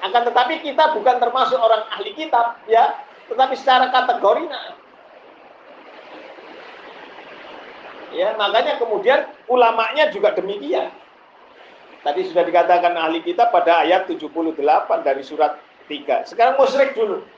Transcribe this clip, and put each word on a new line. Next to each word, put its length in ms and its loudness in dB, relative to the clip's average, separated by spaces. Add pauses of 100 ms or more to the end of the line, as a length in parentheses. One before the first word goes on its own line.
Akan 240 0
tetapi 400 0
kita 320 2
bukan 240 4
termasuk 320 0
orang 400 2
ahli 160 -8
kitab, 560 -2
ya, 240 4 (400)
tetapi 240 0
secara 320 2
kategori, 640 0
nah. 240 -14 (3250)
Ya, 240 -2
makanya 480 0
kemudian 480 0 (160)
ulamanya 640 2
juga 240 0
demikian. 560 -4 (1120)
Tadi 240 -2
sudah 160 0
dikatakan 560 2
ahli 240 -2
kitab 320 0
pada 320 4
ayat 240 0
tujuh 160 -8
puluh 320 -4
delapan 480 0
dari 160 -2
surat 320 -2 (320)
tiga. 400 -4
Sekarang 320 2
musyrik 400 2
dulu. 240 -2 (140)